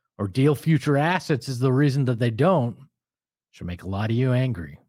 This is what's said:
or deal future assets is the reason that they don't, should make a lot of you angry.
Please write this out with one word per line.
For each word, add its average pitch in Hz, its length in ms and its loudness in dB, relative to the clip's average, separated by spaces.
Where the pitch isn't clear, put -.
or 107 100 -2
deal 135 280 2
future 151 420 2
assets 156 500 -2
is 127 120 -6
the 131 140 2
reason 139 320 2
that 120 140 0
they 120 120 0
don't, 135 460 0
should - 160 -12
make 87 160 -10
a - 40 -14
lot 101 220 -4
of 113 60 -2
you 127 180 2
angry. 104 560 -4